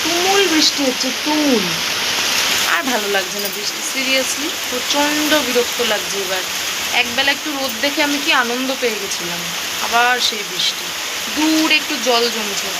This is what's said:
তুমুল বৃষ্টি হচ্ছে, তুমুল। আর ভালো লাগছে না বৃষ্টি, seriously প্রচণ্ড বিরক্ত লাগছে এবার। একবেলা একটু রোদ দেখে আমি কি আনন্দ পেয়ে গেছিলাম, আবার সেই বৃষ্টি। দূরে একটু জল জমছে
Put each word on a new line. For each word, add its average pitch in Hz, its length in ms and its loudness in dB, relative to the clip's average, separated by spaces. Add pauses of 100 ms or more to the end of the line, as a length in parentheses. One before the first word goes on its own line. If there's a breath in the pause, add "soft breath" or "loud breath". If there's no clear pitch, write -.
তুমুল 370 520 4
বৃষ্টি 285 280 4
হচ্ছে, 262 260 0 (160)
তুমুল। 294 340 4 (1160)
আর 339 60 0
ভালো 240 240 0
লাগছে 196 320 0
না 202 160 -2
বৃষ্টি, - 440 -4
seriously 262 500 0 (200)
প্রচণ্ড 294 640 2
বিরক্ত 240 560 2
লাগছে 196 280 -2
এবার। 185 240 -2 (520)
একবেলা 240 380 2
একটু 294 200 -2
রোদ 269 200 -2 (100)
দেখে 285 220 2
আমি 285 220 2
কি 330 80 2
আনন্দ 254 480 2
পেয়ে 233 120 0
গেছিলাম, 175 460 -4 (440)
আবার 240 360 4
সেই 226 200 0 (120)
বৃষ্টি। - 340 -2 (500)
দূরে 311 400 4
একটু 302 200 0
জল 233 280 2
জমছে 214 440 -2 (120)